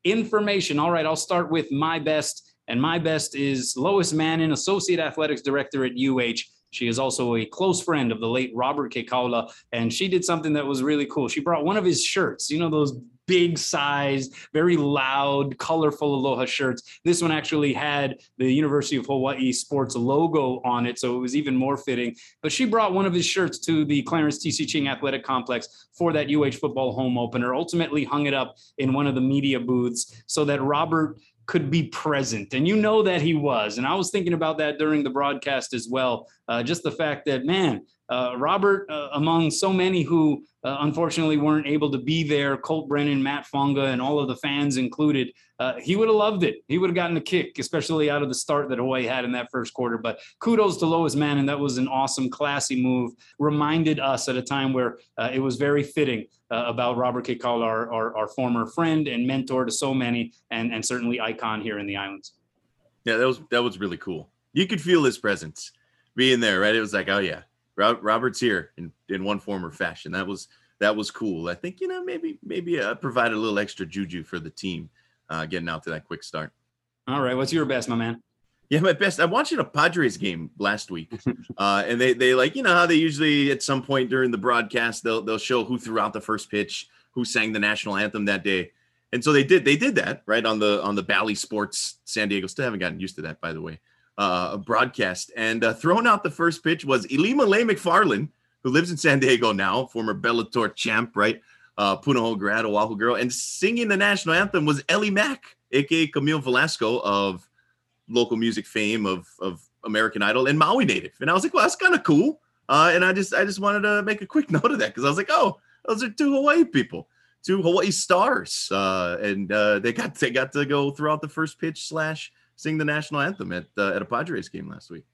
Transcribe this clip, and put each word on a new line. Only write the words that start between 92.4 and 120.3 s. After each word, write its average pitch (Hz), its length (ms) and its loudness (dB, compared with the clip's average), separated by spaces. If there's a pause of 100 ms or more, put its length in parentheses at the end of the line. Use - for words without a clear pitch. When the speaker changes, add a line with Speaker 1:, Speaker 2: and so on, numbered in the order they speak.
Speaker 2:
Still 135 180 -6
haven't 107 160 -4
gotten 85 180 -4
used 92 180 -10
to 80 60 -10
that, 80 180 -10
by 82 120 -6
the 78 80 -8
way, 78 200 -12 (380)
uh, 90 380 0
broadcast. 110 800 -2
And, 113 260 0
uh, 120 120 2
throwing 190 320 2
out 208 180 4
the 170 60 0
first 165 340 -2
pitch 160 200 0
was 131 220 2
Ilima-Lei 208 580 4
Macfarlane, 175 640 2 (340)
who 127 60 0
lives 165 200 4
in 165 60 -4
San 139 240 4
Diego 120 320 4
now, 98 340 0
former 110 280 -4
Bellator 113 600 0
champ, 113 420 -2
right? 107 240 2 (360)
Uh, 98 220 0
Punahou 117 400 0
grad, 104 260 0
Oahu 107 320 0
girl. 113 200 2
And 120 160 -2
singing 226 560 -2
the 202 80 2
national 190 380 2
anthem 185 300 2
was 147 240 2
Ellie 208 220 2
Mack, 214 460 -2 (140)
A 139 140 4
K 165 120 0
A 160 120 4
Camille 147 320 0
Velasco 123 640 2
of 101 440 0 (600)
local 120 280 2
music 113 300 0
fame, 107 400 -2
of, 92 220 -2 (120)
of 90 220 -8 (220)
American 110 380 0
Idol, 120 240 2
and 147 120 2
Maui 196 260 4
native. 110 360 -2
And 147 100 -2
I - 20 4
was 190 100 2
like, 330 120 -4
"Well, 214 80 4
that's 349 140 2
kinda 359 240 2
cool." 190 400 4 (280)
Uh, 156 240 6
and 180 120 4
I 185 80 4
just, 190 200 0
I 196 120 2
just 196 160 -4
wanted 202 220 2
to 208 200 2
make 208 200 -4
a 190 40 -10
quick 294 240 0
<laughs> 156 60 2
note 233 140 4
of 277 100 0
that, - 140 0
'cause 123 100 -4
I 143 40 4
was 147 80 2
like, 202 140 -2
"Oh, 269 280 2 (280)
those 220 160 -2
are 233 80 -4
two 277 240 2
Hawaii 294 300 4
people, - 440 -2 (340)
two 185 200 0
Hawaii 180 280 4
stars." - 800 0
Uh, 95 500 0
and, 101 300 -2
uh, 104 280 4
they 117 140 0
got, 196 240 -6
they 127 140 0